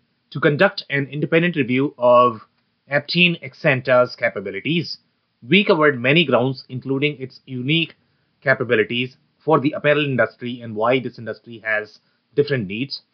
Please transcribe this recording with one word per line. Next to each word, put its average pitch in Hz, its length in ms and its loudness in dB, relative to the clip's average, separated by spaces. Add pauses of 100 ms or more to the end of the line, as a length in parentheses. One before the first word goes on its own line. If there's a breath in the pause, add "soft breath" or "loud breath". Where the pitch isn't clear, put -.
(300)
to 143 100 -10
conduct 160 500 2
an 139 160 -2
independent 151 480 -2
review 135 420 -2
of 123 440 4 (500)
Aptean 170 540 0
Exanta's 127 720 0
capabilities. 110 840 -4 (500)
We 190 160 4
covered 151 360 2
many 147 260 2
grounds, 131 420 0
including 135 520 -4
its 131 260 -16
unique 139 480 -2 (480)
capabilities 123 760 0 (220)
for 151 220 2
the 147 120 0
apparel 147 320 0
industry 120 560 -2
and 117 140 -12
why 117 240 2
this 120 200 -10
industry 110 460 -14
has 107 360 -4 (340)
different 139 320 -2
needs 113 360 -8 (100)